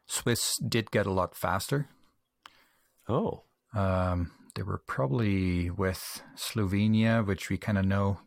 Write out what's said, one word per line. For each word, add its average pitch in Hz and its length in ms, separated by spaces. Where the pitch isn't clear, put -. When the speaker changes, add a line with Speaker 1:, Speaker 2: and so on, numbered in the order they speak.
Speaker 1:
Swiss - 500
did 110 240
get 104 160
a 98 60
lot 92 240
faster. 101 520
Speaker 2:
Oh. 156 340
Speaker 1:
Um, 92 560
they - 80
were 98 240
probably 98 840
with 92 520
Slovenia, 110 920
which 95 240
we 95 80
kinda 101 240
know 98 440